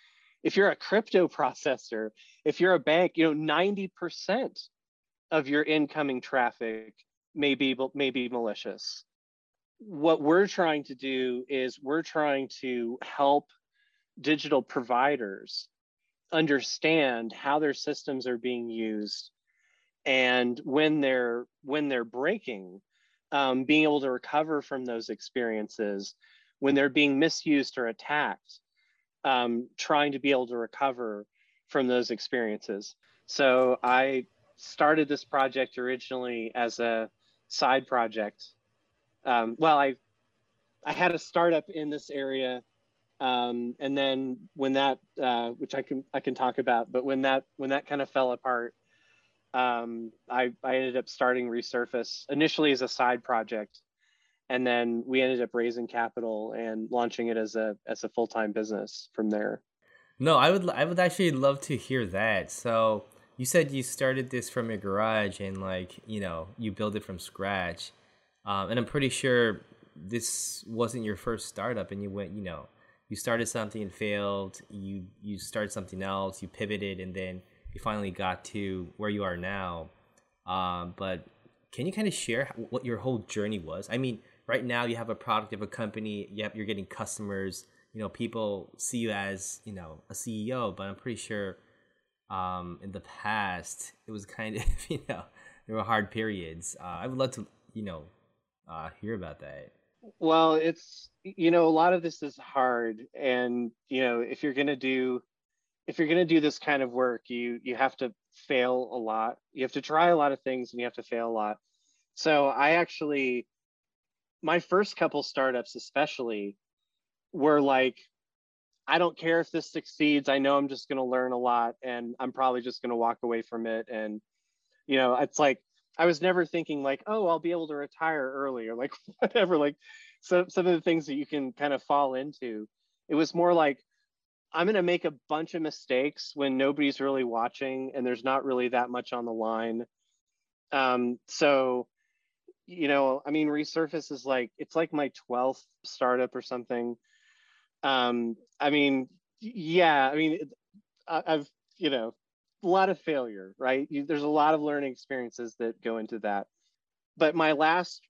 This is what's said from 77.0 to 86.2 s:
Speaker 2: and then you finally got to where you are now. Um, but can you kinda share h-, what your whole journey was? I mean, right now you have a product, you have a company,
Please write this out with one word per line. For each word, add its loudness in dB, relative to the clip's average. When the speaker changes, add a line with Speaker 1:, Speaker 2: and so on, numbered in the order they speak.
Speaker 2:
and -10
then -8
you -14
finally -4
got -4
to -6
where -4
you -2
are -2
now. -8
Um, -4
but -6
can -6
you -4
kinda -2
share -4
h-, -10
what -6
your -4
whole -2
journey -4
was? -10
I -2
mean, -4
right -2
now -2
you -2
have -6
a -6
product, -2
you -6
have -10
a -8
company, -8